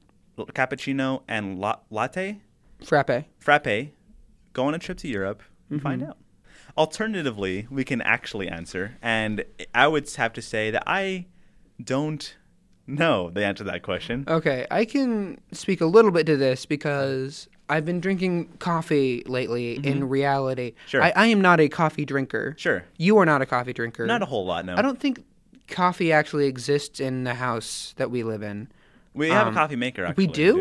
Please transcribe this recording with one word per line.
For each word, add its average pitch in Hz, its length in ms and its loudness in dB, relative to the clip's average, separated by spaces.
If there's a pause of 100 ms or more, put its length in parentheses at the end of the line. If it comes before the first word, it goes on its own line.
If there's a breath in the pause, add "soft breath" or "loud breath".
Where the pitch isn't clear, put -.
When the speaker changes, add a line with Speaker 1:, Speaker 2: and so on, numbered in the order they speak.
(380)
Speaker 1:
l-, - 80 -10
cappuccino, 131 800 -4
and 101 320 -6
la-, 104 220 -4 (100)
latte? 185 500 -4 (440)
Speaker 2:
Frappe. 139 400 2 (160)
Speaker 1:
Frappe. 147 500 2 (600)
Go 131 140 0
on 147 80 0
a 170 40 -6
trip 175 200 -10
to 170 100 -10
Europe 98 340 -4 (260)
and 147 140 -6
find 131 200 -4
Speaker 2:
Mm-hmm. 311 100 -8
Speaker 1:
out. - 40 -20 (600 loud breath)
Alternatively, 131 920 -2
we 131 140 -4
can 123 160 -4
actually 104 480 -2
answer, 90 540 -8
and 110 420 -2 (300)
I 131 140 6
would 156 260 0
have 117 200 -2
to 117 80 -12
say 110 280 -2
that 110 160 -2
I 190 400 -4 (560 soft breath)
don't 147 520 -4 (520)
know 131 440 0
the 101 140 -2
answer 101 200 -2
to 95 60 -4
that 87 120 -6
question. 117 440 -4
Speaker 2:
Okay, 156 440 0
I 214 140 2
can 226 560 -2 (120)
speak - 280 -4
a 165 60 4
little 214 240 8
bit 165 160 4
to 156 100 4
this 131 300 0
because 139 840 -4 (200)
I've 151 160 0
been 175 160 -2
drinking 180 480 0 (120)
coffee 147 680 2
lately 120 500 -4
Speaker 1:
Mm-hmm. 143 120 -2
Speaker 2:
in 139 200 0
reality. 135 640 0 (140 loud breath)
Speaker 1:
Sure. 135 160 4
Speaker 2:
I, 170 120 6
I 202 120 6
am 220 160 4
not 175 180 8
a 147 80 8
coffee 156 380 0
drinker. 135 500 -4
Speaker 1:
Sure. 107 280 -2 (120)
Speaker 2:
You 202 220 6
are 185 80 8
not 147 160 4
a 127 40 0
coffee 123 280 -2
drinker. 117 320 -4
Speaker 1:
Not 233 160 0
a 175 40 -2
whole 110 200 -4
lot, 87 180 -2
no. 90 120 -6
Speaker 2:
I - 60 4
don't 262 160 0
think 269 240 -2 (460)
coffee 180 440 2
actually 151 340 2
exists 139 540 -2
in 127 240 -4
the 123 100 -4
house 117 640 -6
that 123 120 -2
we 120 120 -2
live 110 200 -6
in. 104 260 -10 (440 soft breath)
Speaker 1:
We 151 160 -2
have 196 200 4
Speaker 2:
Um, 110 60 -2
Speaker 1:
a - 20 -4
coffee 151 200 0
maker, 123 260 -4
Speaker 2:
we 87 60 -2
Speaker 1:
actually. 190 200 2
Speaker 2:
do? 156 260 4
Speaker 1:
We 370 60 2